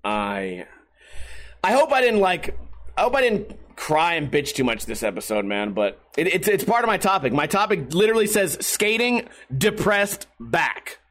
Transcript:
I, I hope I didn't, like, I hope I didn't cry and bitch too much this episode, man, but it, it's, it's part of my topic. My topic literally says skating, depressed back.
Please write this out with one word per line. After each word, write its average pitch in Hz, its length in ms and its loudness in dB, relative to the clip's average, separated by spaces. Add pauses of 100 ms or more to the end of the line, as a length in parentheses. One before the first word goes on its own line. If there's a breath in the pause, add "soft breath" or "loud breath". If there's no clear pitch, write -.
I, 101 600 -4 (960 loud breath)
I 190 80 2
hope 285 200 4
I 262 80 4
didn't, 233 200 4
like, 185 360 0 (400)
I 175 60 0
hope 240 140 2
I 269 60 4
didn't 226 360 0 (160)
cry 160 400 0
and 151 160 -2
bitch 147 240 0
too 139 80 0
much 117 240 0
this 113 160 -8
episode, 104 420 -2
man, 101 280 -2
but 95 280 0 (160)
it, 165 120 2
it's, 170 180 0
it's 202 160 2
part 233 220 2
of - 20 2
my 214 100 2
topic. 180 360 2
My 156 160 2
topic 196 440 0
literally 214 360 4
says 196 320 0
skating, 226 680 0 (280 loud breath)
depressed 202 720 0 (100)
back. - 640 -4 (100)